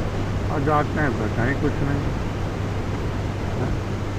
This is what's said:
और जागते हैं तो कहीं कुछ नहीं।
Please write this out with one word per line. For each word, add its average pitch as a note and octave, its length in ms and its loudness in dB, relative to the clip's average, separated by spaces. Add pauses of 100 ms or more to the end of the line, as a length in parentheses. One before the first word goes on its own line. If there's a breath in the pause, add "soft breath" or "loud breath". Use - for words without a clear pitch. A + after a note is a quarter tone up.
(500)
और D#3 100 2
जागते D3+ 400 2
हैं D3 100 2
तो A2+ 140 0 (120)
कहीं A#2+ 260 2
कुछ D3 100 2
नहीं। C#3+ 400 0 (2000)